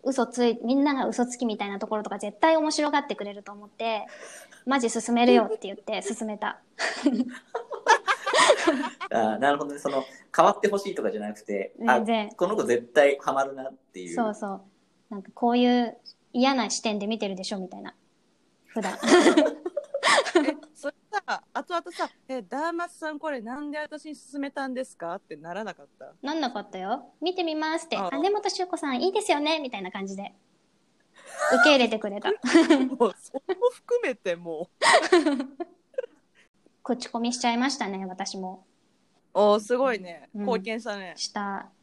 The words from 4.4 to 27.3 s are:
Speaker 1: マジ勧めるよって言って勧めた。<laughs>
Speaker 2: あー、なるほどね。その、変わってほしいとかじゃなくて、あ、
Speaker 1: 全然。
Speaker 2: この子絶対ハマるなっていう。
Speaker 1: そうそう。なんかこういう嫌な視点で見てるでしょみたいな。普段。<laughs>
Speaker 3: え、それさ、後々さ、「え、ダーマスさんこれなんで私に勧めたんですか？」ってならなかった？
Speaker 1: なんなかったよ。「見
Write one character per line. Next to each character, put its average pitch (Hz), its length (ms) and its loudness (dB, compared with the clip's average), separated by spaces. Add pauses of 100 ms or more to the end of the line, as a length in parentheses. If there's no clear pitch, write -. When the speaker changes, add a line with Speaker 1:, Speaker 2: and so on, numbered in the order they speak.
Speaker 1:
マ 262 160 2
ジ 233 80 0
勧 233 260 -2
め 240 120 6
る 247 80 10
よ 226 100 6
っ 208 140 -4
て - 40 -
言 196 120 -10
っ - 20 -14
て 208 260 -6
勧 220 240 -6
め 214 120 -8
た。 - 220 -6 (2500)
<laughs> - 0 -
Speaker 2:
あ - 60 0 (200)
ー、 - 20 -8
な 139 140 4
る 143 60 0
ほ 147 60 -4
ど 143 100 -8
ね。 143 40 -12
そ 143 120 -4
の、 131 140 -2 (300)
変 165 100 6
わ 202 80 8
っ - 80 -4
て 208 80 2
ほ 202 100 0
し 196 120 -6
い 175 40 -8
と - 80 -4
か - 80 0
じ 107 80 -6
ゃ - 20 -6
な 104 140 -8
く - 60 -18
て、 101 340 -6 (120)
あ、 247 100 6
Speaker 1:
全 220 100 0
然。 214 300 -2
Speaker 2:
こ 269 100 0
の 214 100 -2
子 143 60 0
絶 120 220 0 (100)
対 143 260 6
ハ 139 120 -4
マ 135 120 0
る 139 100 -6
な 135 100 -12
っ 135 100 -12
て - 260 -20
い 175 100 -10
う。 170 40 -10
Speaker 1:
そ 220 160 -2
う 208 40 -8
そ 202 200 -8
う。 196 80 -14 (480)
な 208 80 -10
ん 190 40 -12
か - 120 -20
こ 240 160 0
う 240 80 2
い 247 100 4
う 247 300 0 (340)
嫌 262 220 2
な 226 160 -2
視 - 120 -6
点 208 160 -2
で 202 80 -6
見 220 120 -4
て 208 100 -4
る 190 80 -6
で 190 80 -12
し - 80 -8
ょ 202 60 -6
み 185 100 -10
た 196 100 -16
い 214 40 -16
な。 - 120 -16 (720)
普 - 140 -6
段。 190 180 -6
<laughs> - 60 -8 (1300)
Speaker 3:
え、 294 200 2 (180)
そ - 140 -10
れ - 60 -8 (160)
さ、 254 420 -4
後 349 220 -6
々 339 180 -6
さ、 330 180 -6 (180)
「え、 254 140 -6
ダ 277 280 -6
ー - 20 -6
マ 349 160 -6
ス - 100 -20
さ 311 140 -8
ん 294 80 -10
こ 311 100 -6
れ 262 100 -6
な 240 200 -10
ん 294 100 -8
で 302 80 -8
私 302 280 -12
に 302 100 -14
勧 - 240 -12
め 277 100 -6
た 277 160 -6
ん 262 80 -8
で 254 100 -6
す - 120 -16
か？」 170 200 -8
っ - 40 -12
て - 160 -18
な 165 180 -12
ら 208 80 -6
な 196 120 -8
か 143 100 -20
っ - 20 -20 (120)
た？ - 140 -20 (100)
Speaker 1:
な 285 100 -6
ん 320 80 -2
な 254 100 -2
か 208 100 -8
っ 190 100 -16
た 190 80 -12
よ。 202 340 -6 (100)
「見 359 140 -2